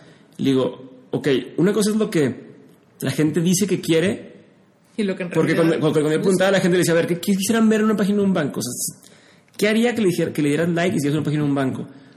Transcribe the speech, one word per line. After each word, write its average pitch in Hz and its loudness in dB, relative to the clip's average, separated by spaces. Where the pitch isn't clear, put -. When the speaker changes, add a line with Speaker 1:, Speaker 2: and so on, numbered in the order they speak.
Speaker 1:
Le 135 0
digo, 131 -2
"Ok, 143 -2
una 185 2
cosa 214 0
es 214 -2
lo 214 0
que 143 0
la - -4
gente 156 0
dice 180 2
que 185 -2
quiere", 165 0
Speaker 2:
Y 226 -2
lo 190 -2
que 185 -8
en 175 -10
Speaker 1:
porque 156 2
Speaker 2:
realidad 165 2
Speaker 1:
cuando, - -
cuando, 151 2
cuando 151 0
yo 156 2
Speaker 2:
busca. 156 -2
Speaker 1:
preguntaba 185 2
a - 2
la 196 2
gente, 185 2
le 180 2
decía, 165 2
"A - 2
ver, 165 2
¿qué, 175 -2
qué 202 -2
quisieran 220 2
ver 214 2
en 214 2
una 220 2
página 202 0
de 202 2
un 196 2
banco? 165 -2
O - -4
sea, - -10
¿qué 202 0
haría 226 2
que 233 -2
le 202 2
dijera, 170 0
que 156 -2
le 143 2
dieran 165 0
like 180 0
y 135 -2
siguieras 143 0
una 151 -2
página 151 -2
de 143 0
un 139 0
banco?". 135 -2